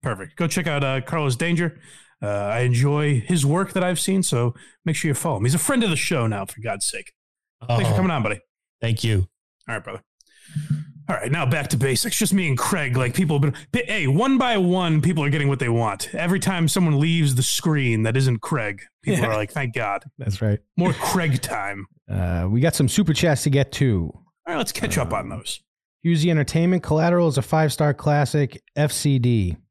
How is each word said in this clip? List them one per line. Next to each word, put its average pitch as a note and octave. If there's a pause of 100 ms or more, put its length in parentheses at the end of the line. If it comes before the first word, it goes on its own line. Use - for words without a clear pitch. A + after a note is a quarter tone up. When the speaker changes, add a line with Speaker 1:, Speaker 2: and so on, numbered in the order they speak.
Speaker 1:
Perfect. G2
Go E3+
check D#3+
out, C#3+
uh, C3+
Carlos C#3+
Danger. E3+ (440)
Uh, G#2
I G#2
enjoy C#3
his D#3
work F3+
that F#3
I've F3+
seen, F#3+
so A#2+ (320)
make D#3+
sure D#3
you C3+
follow D3
him. G2
He's C3
a -
friend C4
of G#3+
the D#3+
show B2
now, G2+
for -
God's G2+
sake. - (560)
Thanks A#2+
for G#2+
Speaker 2:
Oh, G#2
Speaker 1:
coming F#3
on, C#3
buddy. G#2 (400)
Speaker 2:
thank A2+
you. G2+ (400)
Speaker 1:
All A#2
right, G#2
brother. G2+ (1080)
All F#3+
right, A#2+
now D#3+
back C#3
to C#3+
basics. C3+
Just G#3
me F#3+
and C3
Craig. C#3+
Like, B2
people D#3
have D3
been, - (100)
p-, -
hey, G3+
one A#3+
by A#3+
one, F3
people D#3+
are C#3+
getting C#3+
what C#3
they B2+
want. A2+
Every F3
time F3
someone D#3
leaves D#3
the B2+
screen C3
that A2+
isn't C3
Craig, G#2+ (200)
people E3
Speaker 3:
<laughs> A#2
Speaker 1:
are A2
like, G#2+
"Thank C3
God." G#2 (160)
Speaker 3:
That's G2+
right. G#2 (180)
Speaker 1:
More F3
Craig D#3+
time. G2 (220)
Speaker 3:
Uh, F2+
we A2+
got D#3+
some C#3+
super D#3+
chats D3+
to D3+
get C#3
to. G2+
Speaker 1:
All - (240)
right, D#4+
let's B3+
catch -
up B2+
on G2
Speaker 3:
Um, F2+ (100)
Speaker 1:
those. - (440)
Speaker 3:
Husey E3+
Entertainment E3
Collateral E3+
is C#3
a C3
five-star D#3
classic D3 (140)
F D3
C C#3
D. A2+ (140)